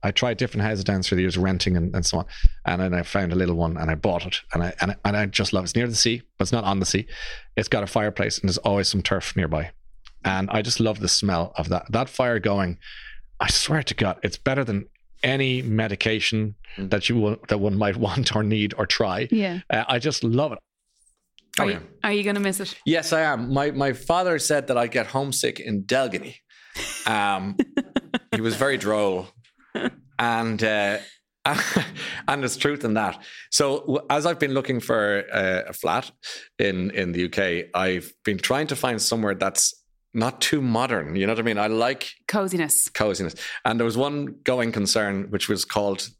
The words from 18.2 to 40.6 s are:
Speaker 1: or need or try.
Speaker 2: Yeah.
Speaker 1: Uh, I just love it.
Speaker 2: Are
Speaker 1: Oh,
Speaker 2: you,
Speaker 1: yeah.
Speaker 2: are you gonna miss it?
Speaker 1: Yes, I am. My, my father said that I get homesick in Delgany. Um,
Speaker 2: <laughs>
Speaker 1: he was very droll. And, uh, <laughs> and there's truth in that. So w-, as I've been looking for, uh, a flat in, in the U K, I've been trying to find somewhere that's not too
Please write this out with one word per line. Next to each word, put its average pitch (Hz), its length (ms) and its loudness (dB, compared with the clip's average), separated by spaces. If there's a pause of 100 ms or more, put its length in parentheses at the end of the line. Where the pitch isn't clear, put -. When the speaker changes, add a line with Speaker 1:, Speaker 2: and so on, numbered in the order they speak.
Speaker 1:
or 107 80 2
need 104 360 2
or - 80 0
try. 95 440 0
Speaker 2:
Yeah. 190 380 2
Speaker 1:
Uh, 110 180 2
I 123 120 2
just 131 260 -2
love 123 280 2
it. 104 60 -10 (1040)
Speaker 2:
Are 202 60 2
Speaker 1:
Oh, - 20 2
Speaker 2:
you, 202 60 2
Speaker 1:
yeah. 175 60 -8 (220)
Speaker 2:
are 214 120 2
you 208 100 2
gonna 202 160 0
miss 196 200 0
it? 185 140 -8 (120)
Speaker 1:
Yes, 160 260 2
I 160 80 4
am. 131 320 0
My, 139 200 2
my 139 200 0
father 170 480 2
said 139 280 0
that 123 100 2
I 120 100 2
get 117 200 0
homesick 131 520 -2
in 104 220 -2
Delgany. 101 540 -2 (680)
Um, 101 500 0 (380)
Speaker 2:
<laughs> - 400 -6
Speaker 1:
he 110 60 0
was 113 160 0
very 135 220 2
droll. 98 500 0 (880)
And, 113 440 2
uh, 104 360 2 (240)
<laughs> - 220 -20
and - 1000 -2
there's 127 140 -2
truth 143 280 -2
in 110 100 2
that. 101 260 0 (300)
So 143 300 2
w-, - 300 -2
as 147 160 2
I've 170 120 0
been 139 160 0
looking 131 260 0
for, 104 520 0
uh, 92 360 0
a - 40 -12
flat - 380 -2 (480)
in, 95 340 0
in 90 200 -2
the 87 80 -2
U 87 80 0
K, 90 460 -2
I've 92 380 -2 (120)
been 101 140 0
trying 143 300 0
to - 80 -4
find 120 260 -2
somewhere 107 320 0
that's 95 400 0 (400)
not 117 260 -2
too 151 200 2